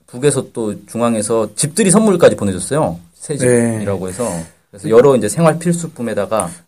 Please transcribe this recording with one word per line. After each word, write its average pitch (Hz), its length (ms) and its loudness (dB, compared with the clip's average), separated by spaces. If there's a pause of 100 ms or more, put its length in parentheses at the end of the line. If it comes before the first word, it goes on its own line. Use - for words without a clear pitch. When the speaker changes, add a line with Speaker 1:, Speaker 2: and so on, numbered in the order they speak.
Speaker 1:
북에서 135 480 -2
또 104 320 -6
중앙에서 113 680 -2
집들이 180 360 0
선물까지 180 460 4
보내줬어요. 95 600 -4 (140)
새 - 240 -10
Speaker 2:
네. 120 380 2
Speaker 1:
집이라고 98 340 -6
해서. 98 180 -8 (440)
그래서 98 180 -12
여러 131 280 6
이제 104 120 0
생활 160 300 2
필수품에다가 117 920 -4 (200)